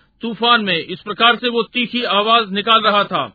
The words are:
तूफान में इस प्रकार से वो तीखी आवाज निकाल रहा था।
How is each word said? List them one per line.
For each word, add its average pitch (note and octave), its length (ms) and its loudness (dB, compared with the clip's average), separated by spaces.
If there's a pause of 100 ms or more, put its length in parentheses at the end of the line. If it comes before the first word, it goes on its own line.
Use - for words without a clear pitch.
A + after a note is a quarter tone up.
(200)
तूफान A#3 400 0
में F#3 180 -2
इस F3 220 -8
प्रकार A3+ 360 2
से B3 120 -4
वो A#3 140 0
तीखी A#3+ 420 -4
आवाज G#3 480 0
निकाल A3 280 2
रहा G#3 240 2
था। D3 300 -4